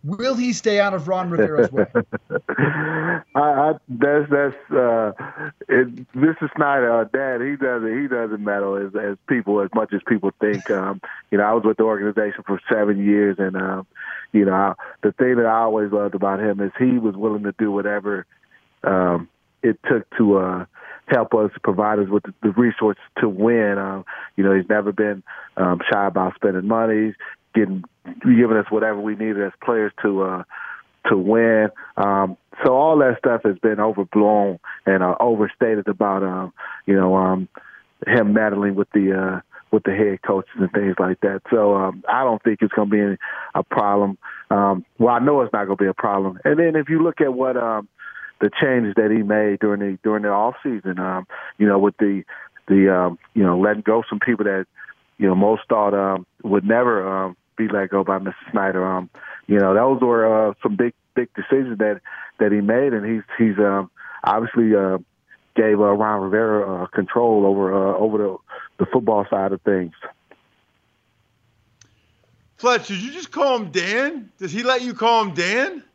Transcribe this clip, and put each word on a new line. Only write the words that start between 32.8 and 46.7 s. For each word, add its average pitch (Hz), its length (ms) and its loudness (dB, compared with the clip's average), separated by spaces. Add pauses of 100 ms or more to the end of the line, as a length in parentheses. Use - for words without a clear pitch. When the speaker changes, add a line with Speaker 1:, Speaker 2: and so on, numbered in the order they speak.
Speaker 2:
that 127 200 4
stuff 120 260 0
has 101 140 2
been 107 220 0
overblown 104 800 2 (260)
and, 95 160 4
uh, 90 180 0
overstated 110 680 0
about, 98 340 0
um, 92 300 -6 (340)
you 98 80 4
know, 92 220 4
um, 92 320 0 (580)
him 110 260 2
meddling 101 440 2
with 98 160 -2
the, 98 200 2
uh, 95 280 -2 (320)
with 107 100 2
the 95 120 -2
head 101 280 0
coaches 95 360 -2
and 92 140 0
things 98 260 0
like - 220 0
that. 98 300 -2
So, 104 240 4
um, 95 340 -2
I 123 140 0
don't 117 200 0
think 110 200 0
it's 107 100 0
gonna 104 180 0
be 104 100 2
any, 101 160 0 (380)
a - 100 -2
problem. 101 520 0 (340)
Um, 98 340 2 (140)
well, 120 160 4
I 117 40 2
know 143 220 2
it's 120 120 0
not 104 120 -2
gonna 95 120 -2
be 98 100 2
a 92 80 0
problem. 98 500 -2
And 147 140 2
then 165 180 2